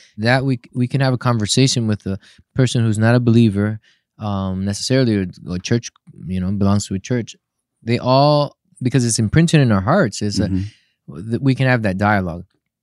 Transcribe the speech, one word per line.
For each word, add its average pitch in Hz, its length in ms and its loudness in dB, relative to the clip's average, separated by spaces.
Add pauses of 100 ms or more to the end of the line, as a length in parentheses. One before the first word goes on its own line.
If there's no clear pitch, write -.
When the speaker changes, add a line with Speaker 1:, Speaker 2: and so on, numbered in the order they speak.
(160)
Speaker 1:
that 123 300 0
we, 131 160 -2 (120)
we 123 140 -2
can 135 140 -2
have 131 120 2
a 117 40 0
conversation 120 680 0
with 104 180 -2
a 95 120 -4 (380)
person 123 280 0
who's 110 140 0
not 113 180 2
a 123 40 4
believer, 110 640 2 (360)
um, 95 460 -6
necessarily, 113 540 0
or, 95 80 0 (200)
or 90 120 -6
church, 117 340 -2 (340)
you 92 140 -6
know, 92 140 -4
belongs 98 340 0
to 98 60 -8
a 95 60 -4
church. 120 360 -6 (480)
They 117 160 -2
all, 143 560 2 (260)
because 127 220 0
it's 117 160 -2
imprinted 160 400 2
in 123 140 4
our 95 80 2
hearts, 127 400 0
is 104 160 -4
that 98 140 -2
Speaker 2:
Mm-hmm. 98 800 -10
Speaker 1:
that 117 100 -2
we 135 120 2
can 131 140 0
have 123 140 2
that 95 160 -2
dialogue. 95 480 0 (380)